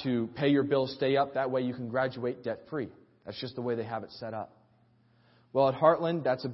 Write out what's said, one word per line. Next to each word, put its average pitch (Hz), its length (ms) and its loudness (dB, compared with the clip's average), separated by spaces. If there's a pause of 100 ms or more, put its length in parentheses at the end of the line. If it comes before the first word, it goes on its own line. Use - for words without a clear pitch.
to 120 320 0
pay 143 140 2
your 143 140 6
bills, 135 320 0
stay 135 220 2
up. 139 180 0
That 135 160 -2
way 131 100 0
you 123 120 -2
can 123 140 -8
graduate 127 560 -4
debt-free. 120 460 -6 (360)
That's 104 140 -12
just 127 160 -10
the 123 60 -8
way 120 140 -2
they 113 80 -4
have 110 200 -8
it - 100 -16
set 110 200 -10
up. 107 240 -10 (960)
Well, 135 160 6
at 131 60 0
Heartland, 165 480 4
that's 131 220 0
a, 123 80 -4